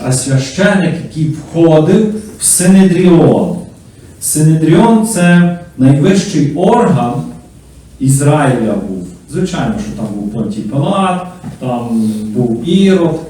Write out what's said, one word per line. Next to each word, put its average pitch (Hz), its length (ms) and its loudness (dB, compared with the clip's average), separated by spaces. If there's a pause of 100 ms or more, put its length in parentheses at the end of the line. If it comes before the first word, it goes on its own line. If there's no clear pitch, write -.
а 131 60 -2
священник, 170 840 0 (100)
який 156 240 -4
входив 170 840 2 (240)
в - 60 -10
Синедріон. 175 1120 4 (640)
Синедріон — 160 920 2
це 175 440 2 (200)
найвищий 147 760 2
орган 175 580 0 (880)
Ізраїля 135 760 0 (140)
був. 92 180 -8 (240)
Звичайно, 165 440 -4 (120)
що - 160 -10
там 107 120 -6
був 208 180 -8
Понтій - 280 -6
Пилат, 190 680 -2 (320)
там 117 520 -4 (240)
був 123 340 -2
Ірод 185 600 2